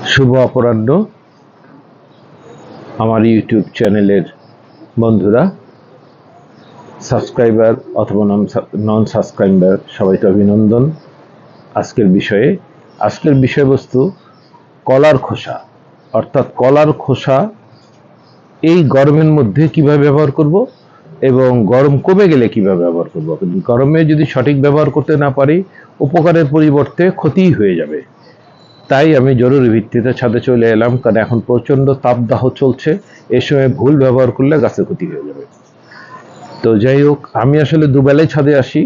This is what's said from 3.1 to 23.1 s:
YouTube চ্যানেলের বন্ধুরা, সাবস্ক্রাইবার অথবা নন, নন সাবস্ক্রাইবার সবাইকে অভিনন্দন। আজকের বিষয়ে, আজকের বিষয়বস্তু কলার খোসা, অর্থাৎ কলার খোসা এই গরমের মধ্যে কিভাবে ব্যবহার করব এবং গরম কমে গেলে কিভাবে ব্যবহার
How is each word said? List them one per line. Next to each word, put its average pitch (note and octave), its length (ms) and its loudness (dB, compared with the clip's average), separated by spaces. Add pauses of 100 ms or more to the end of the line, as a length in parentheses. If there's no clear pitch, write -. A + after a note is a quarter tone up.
YouTube A2 520 0
চ্যানেলের G2+ 500 0 (760)
বন্ধুরা, A2+ 420 2 (1600)
সাবস্ক্রাইবার A2+ 760 0 (200)
অথবা G#2+ 300 -2
নন, G2+ 180 0 (460)
নন G#2+ 160 0
সাবস্ক্রাইবার G2 720 0 (200)
সবাইকে F#2+ 300 0
অভিনন্দন। G#2 580 2 (920)
আজকের G#2+ 420 -2
বিষয়ে, G#2 320 0 (500)
আজকের C#3 360 -2
বিষয়বস্তু C3+ 680 0 (840)
কলার C#3+ 320 4
খোসা, A#2+ 380 -8 (560)
অর্থাৎ A2+ 420 -2
কলার D3 380 2
খোসা C3+ 460 -2 (1200)
এই E3 160 2 (180)
গরমের D3 400 2
মধ্যে C3 320 0
কিভাবে D3 380 2
ব্যবহার D3 240 2
করব D3+ 240 -2 (680)
এবং B2+ 300 2 (140)
গরম C3 340 2
কমে F#3+ 300 2
গেলে C3 200 2
কিভাবে G2 360 0
ব্যবহার E2+ 300 -4